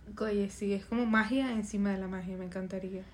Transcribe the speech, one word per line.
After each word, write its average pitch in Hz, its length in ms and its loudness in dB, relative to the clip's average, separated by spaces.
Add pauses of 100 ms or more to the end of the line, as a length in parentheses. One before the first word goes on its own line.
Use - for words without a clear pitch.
(200)
Oye, 208 300 2
sí, 202 240 0
es 196 100 -2
como 233 220 0
magia 226 460 4
encima 202 400 2
de 190 60 2
la 190 100 -2
magia, 185 280 -4
me 185 80 -6
encantaría. 190 680 -6